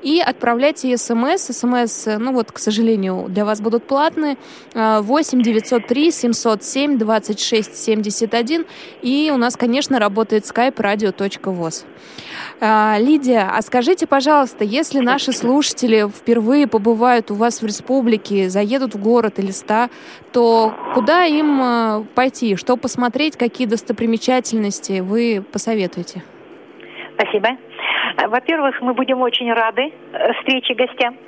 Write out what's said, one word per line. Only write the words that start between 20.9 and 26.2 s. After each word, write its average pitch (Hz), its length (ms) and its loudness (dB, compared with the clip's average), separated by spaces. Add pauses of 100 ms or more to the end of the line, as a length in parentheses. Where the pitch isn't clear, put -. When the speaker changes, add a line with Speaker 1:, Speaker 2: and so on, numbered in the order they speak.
Speaker 1:
куда 302 300 4
им, 302 380 2
э, 226 420 0 (120)
пойти, 247 400 0
что 254 200 0
посмотреть, 254 600 -2
какие 240 320 -2
достопримечательности 226 1300 -2
вы 208 540 0
посоветуете? 190 720 -4 (880)